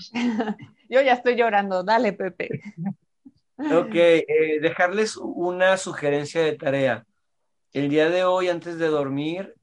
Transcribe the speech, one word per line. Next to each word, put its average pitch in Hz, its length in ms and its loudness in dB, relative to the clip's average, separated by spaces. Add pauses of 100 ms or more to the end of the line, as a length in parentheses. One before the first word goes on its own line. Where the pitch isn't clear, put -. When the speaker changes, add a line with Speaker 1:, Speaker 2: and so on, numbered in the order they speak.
(120)
Speaker 1:
<laughs> 226 760 -4
Speaker 2:
Yo 254 140 4
ya 262 100 4
estoy 247 240 2
llorando. 202 480 0
Dale, 220 300 2
Pepe. - 480 -8 (960)
Speaker 3:
Ok, 240 360 0
eh, 170 300 6 (380)
dejarles 185 560 0
una 180 580 0
sugerencia 147 640 -2
de 156 160 0
tarea. 135 480 -2 (680)
El 143 180 -2
día 156 180 4
de 180 160 0
hoy, 185 240 2
antes 170 300 -6
de 165 80 0
dormir, 151 760 -4